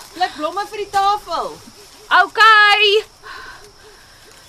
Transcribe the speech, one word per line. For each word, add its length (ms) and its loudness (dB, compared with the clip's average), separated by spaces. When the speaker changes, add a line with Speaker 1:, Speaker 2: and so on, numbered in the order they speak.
Speaker 1:
Pluk 260 -8
blomme 320 -8
vir 120 -16
die 120 -10
tafel. 680 -4
Speaker 2:
Okay. 920 4